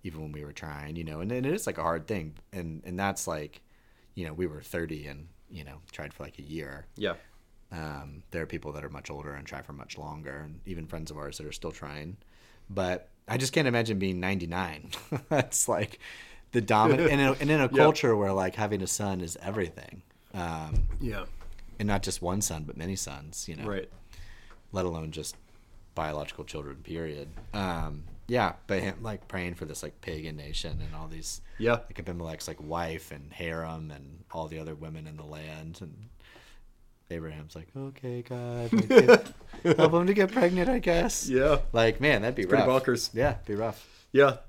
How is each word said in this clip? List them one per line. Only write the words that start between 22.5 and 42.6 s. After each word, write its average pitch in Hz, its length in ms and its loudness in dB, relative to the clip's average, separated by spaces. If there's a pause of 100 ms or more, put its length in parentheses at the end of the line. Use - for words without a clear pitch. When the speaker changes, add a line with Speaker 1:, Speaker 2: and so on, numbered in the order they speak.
Speaker 1:
but 69 140 -10
many 90 180 -4
sons, 71 540 -10
you - 60 -8
know. - 100 -10
Speaker 2:
Right. - 240 -4 (840)
Speaker 1:
Let 95 140 0
alone 80 260 -4
just 76 240 -8 (600)
biological 76 500 -4
children, 71 320 -10
period. 78 500 -8 (260)
Um, 82 500 -4 (240)
yeah, 117 260 0 (140)
but 98 140 0
him, 95 200 -4
like, 107 260 -8
praying 87 280 -6
for 82 100 -10
this, 76 180 -10
like, 76 180 -12
pagan 78 360 -8
nation 76 440 -6
and 78 140 -6
all 156 120 -8
these, 160 340 -10 (160)
Speaker 2:
Yeah. 113 160 4
Speaker 1:
like, - 260 -4
Abimelech's, 82 480 -8
like, 78 140 -10
wife 80 500 -4
and 73 220 -14
harem 80 580 -6
and 71 400 -16
all 80 160 -6
the 78 120 -10
other 78 160 -8
women 78 320 -12
in 78 100 -14
the 76 80 -14
land, 78 560 -12
and 101 280 -16 (1000)
Abraham's 80 440 -10
like, 80 120 -14 (100)
"Okay, 131 460 -8
God, 120 500 -4
Speaker 2:
<laughs> - 0 -
Speaker 1:
like, 226 160 4
get, - 880 8
help 160 160 8
him 175 140 6
to 202 60 6
get 196 180 6
pregnant, 185 380 4
I 254 100 2
guess." 170 500 2
Speaker 2:
Yeah. 135 300 6 (120)
Speaker 1:
Like, 113 300 4
man, 131 220 6
that'd 123 120 0
be 117 80 0
Speaker 2:
It's 90 60 -2
pretty 107 180 6